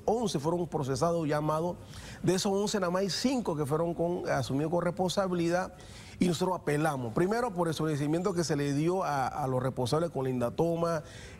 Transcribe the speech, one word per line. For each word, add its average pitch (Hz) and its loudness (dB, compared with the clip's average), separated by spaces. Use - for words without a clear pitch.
once 208 2
fueron 170 0
procesados, 151 0
llamados. 156 0
De 175 4
esos 196 2
once 202 2
nada 175 2
más 185 2
hay 202 0
cinco 240 0
que 147 0
fueron 160 0
con, 170 0
asumidos 143 0
con 170 2
responsabilidad 180 0
y 180 4
nosotros 180 2
apelamos. 147 0
Primero, 214 2
por 175 0
el 156 0
sometimiento 156 0
que 170 0
se 151 0
le 143 0
dio 170 2
a, 139 0
a 143 -4
los 127 0
responsables 131 0
con 135 -2
Linda 123 0
Toma, 165 0